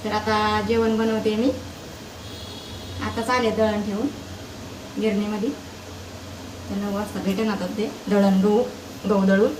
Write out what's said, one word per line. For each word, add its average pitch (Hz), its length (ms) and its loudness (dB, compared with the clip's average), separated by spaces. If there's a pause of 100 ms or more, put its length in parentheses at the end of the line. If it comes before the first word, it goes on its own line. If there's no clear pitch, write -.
तर 214 80 -2
आता 214 560 2
जेवण 220 300 4
बनवते 220 380 2
मी. 240 140 4 (1500)
आताच 214 280 -2
आले 240 220 4
दळण 214 300 2
ठेवून 208 260 -2 (960)
गिरणीमध्ये. 208 480 0 (1200)
तर 190 60 -4
नऊ 202 200 -2
वाजता 208 240 -4
भेटेन 196 300 0
आता 190 160 -2
ते 208 260 -2 (160)
दळण, 196 340 6
गहू, 208 220 6 (460)
गहू 196 160 4
दळून. 202 340 6